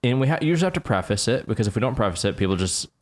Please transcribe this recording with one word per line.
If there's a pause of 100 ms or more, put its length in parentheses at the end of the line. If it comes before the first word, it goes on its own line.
and
we
ha-,
usually
have
to
preface
it,
because
if
we
don't
preface
it,
people
just (140)